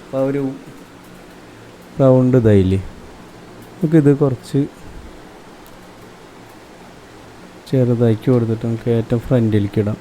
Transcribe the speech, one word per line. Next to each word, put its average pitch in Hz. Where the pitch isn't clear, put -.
അപ്പൊ 135
ആ 135
ഒരു 139
റൗണ്ട് 131
ഇതായില്ലേ? 95
നമുക്കിത് 151
കുറച്ച് 139
ചെറുതാക്കി 120
കൊടുത്തിട്ട് 113
നമുക്ക് 117
ഏറ്റവും 113
ഫ്രണ്ടിലേക്ക് 110
ഇടാം. 107